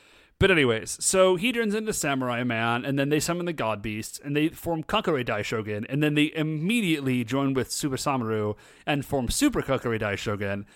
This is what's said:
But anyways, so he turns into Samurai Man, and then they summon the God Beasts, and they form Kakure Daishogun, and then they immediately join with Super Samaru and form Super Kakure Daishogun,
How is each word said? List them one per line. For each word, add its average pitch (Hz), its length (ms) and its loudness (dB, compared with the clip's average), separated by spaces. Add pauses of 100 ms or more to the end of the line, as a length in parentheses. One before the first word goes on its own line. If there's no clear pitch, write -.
(400)
But 190 100 6
anyways, 127 500 2
so 185 360 6
he 220 180 0
turns 226 220 0
into 220 180 -2
Samurai 127 500 0
Man, 117 400 0
and 139 140 -2
then 139 120 2
they 151 100 4
summon 175 260 -2
the 175 80 -4
God 110 300 -2
Beasts, 110 380 -8
and 143 140 -4
they 151 140 2
form 160 340 -4
Kakure 170 400 0
Daishogun, 104 640 -4
and 139 140 -2
then 151 140 2
they 147 200 2
immediately 156 880 0
join 135 300 0
with 127 180 -2
Super 131 260 -4
Samaru 110 580 -2 (320)
and 143 180 -2
form 131 240 -2
Super 226 320 2
Kakure 117 400 -2
Daishogun, 101 640 -4 (100)